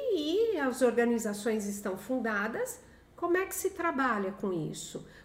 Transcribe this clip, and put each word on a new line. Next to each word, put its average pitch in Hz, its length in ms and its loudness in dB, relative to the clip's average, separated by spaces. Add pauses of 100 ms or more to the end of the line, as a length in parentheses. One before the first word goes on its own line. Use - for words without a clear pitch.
(120)
e 370 460 2
as 262 240 2
organizações 220 840 2
estão 202 320 -4
fundadas, 226 840 -2 (380)
como 349 220 2
é 381 80 2
que - 80 -8
se - 160 -2
trabalha 254 600 0
com 196 200 -2
isso? - 540 -6 (180)